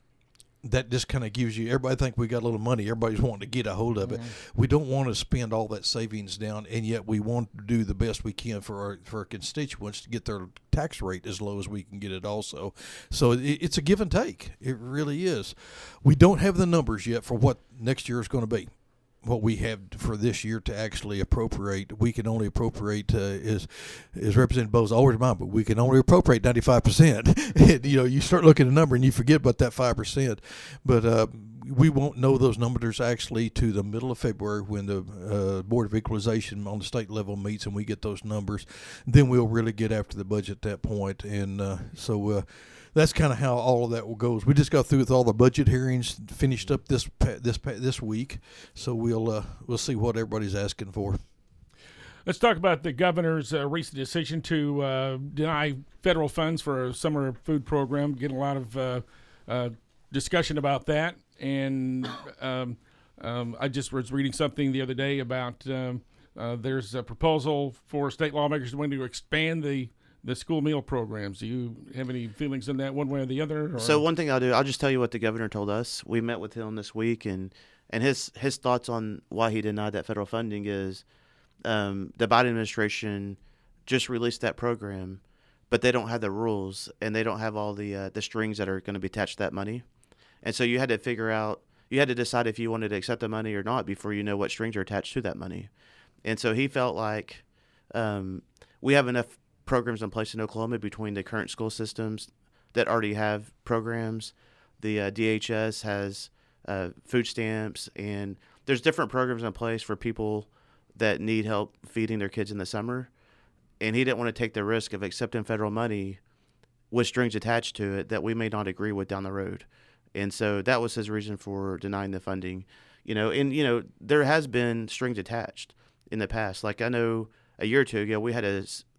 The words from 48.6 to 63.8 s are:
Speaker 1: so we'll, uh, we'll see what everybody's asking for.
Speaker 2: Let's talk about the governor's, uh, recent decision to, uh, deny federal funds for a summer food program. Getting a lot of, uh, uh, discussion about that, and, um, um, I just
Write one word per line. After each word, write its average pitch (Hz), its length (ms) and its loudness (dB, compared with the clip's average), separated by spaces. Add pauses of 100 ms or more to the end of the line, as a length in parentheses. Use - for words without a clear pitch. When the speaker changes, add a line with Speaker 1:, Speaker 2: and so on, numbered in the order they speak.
Speaker 1:
so - 200 -6
we'll, 113 360 0
uh, 107 140 -2 (220)
we'll 120 120 -2
see 131 180 -4
what 113 200 0
everybody's 107 400 -2
asking 101 360 -4
for. 101 260 -2 (1080)
Speaker 2:
Let's - 140 -2
talk 233 160 6
about 165 280 2
the 165 100 -2
governor's, 160 600 0
uh, 143 140 0
recent 156 300 -6
decision 156 460 -4
to, 147 380 0
uh, 135 360 -2 (160)
deny 151 420 0 (260)
federal 160 280 4
funds 160 320 -2
for 131 240 -2
a 127 80 -4
summer 143 400 0
food 147 320 -2
program. 143 480 0
Getting 131 240 -4
a - 20 -2
lot 139 180 -2
of, 123 200 -8
uh, 127 240 -2 (460)
uh, 123 220 -2 (420)
discussion 151 460 0
about 139 280 0
that, 156 300 0 (240)
and, 135 680 -2 (320)
um, 127 380 -6 (420)
um, 117 400 -6
I 139 80 -2
just 131 240 -4